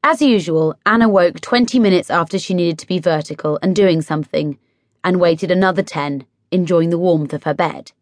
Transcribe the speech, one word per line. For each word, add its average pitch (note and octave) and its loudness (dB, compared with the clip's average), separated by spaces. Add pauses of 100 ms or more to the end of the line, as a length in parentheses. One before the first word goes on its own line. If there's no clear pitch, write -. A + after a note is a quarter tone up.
As D#4 2
usual, D#3+ 2
Anna A3+ 4
woke F#3 2
twenty A#3+ 0
minutes F#3+ 2
after E3+ -2
she F#3 -4
needed E3+ 0
to - -20
be F3+ -2
vertical D3+ -4
and F3+ 0
doing F3+ 2
something, D3+ -6 (420)
and F#3 0
waited E3+ 0
another F#3 2
ten, C#3+ -6 (260)
enjoying E3+ 0
the E3+ -2
warmth E3 0
of D3+ -8
her D3+ -2
bed. D3 -6